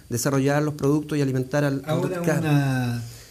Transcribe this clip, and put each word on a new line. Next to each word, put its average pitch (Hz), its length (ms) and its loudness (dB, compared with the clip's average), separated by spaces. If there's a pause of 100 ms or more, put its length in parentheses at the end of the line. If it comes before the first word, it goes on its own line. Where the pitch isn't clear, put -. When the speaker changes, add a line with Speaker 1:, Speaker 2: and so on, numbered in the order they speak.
Speaker 1:
desarrollar 139 540 0
los 151 100 -2
productos 147 440 0
y 147 40 2
alimentar 135 420 0
al, 139 220 0
al 156 40 -8
Speaker 2:
Ahora 175 320 0
Speaker 1:
claro. 170 200 2
Speaker 2:
una, 131 640 2 (280)